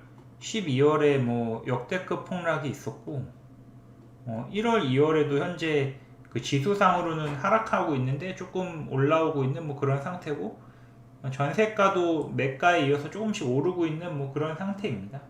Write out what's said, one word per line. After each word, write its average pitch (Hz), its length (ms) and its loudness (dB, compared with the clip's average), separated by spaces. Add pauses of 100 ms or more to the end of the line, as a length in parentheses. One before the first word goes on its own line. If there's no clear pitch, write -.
(400)
십이월에 147 800 4
뭐, 117 480 0
역대급 - 580 -4
폭락이 160 440 -2
있었고, - 560 -8 (1000)
어, 120 260 -6
일월, 220 340 2
이월에도 143 540 4
현재 156 600 0 (300)
그 120 120 -4
지수상으로는 160 920 2
하락하고 190 600 0
있는데 143 400 -2
조금 175 560 -6
올라오고 143 520 2
있는 151 240 -2
뭐, 139 120 -6
그런 139 220 0
상태고, - 580 -6 (640)
어, 135 60 -4
전세가도 175 1000 2
매가에 139 580 2
이어서 143 220 0
조금씩 202 380 -4
오르고 165 380 0
있는 160 320 -6
뭐, 139 160 -6
그런 156 220 -4
상태입니다. 139 760 -6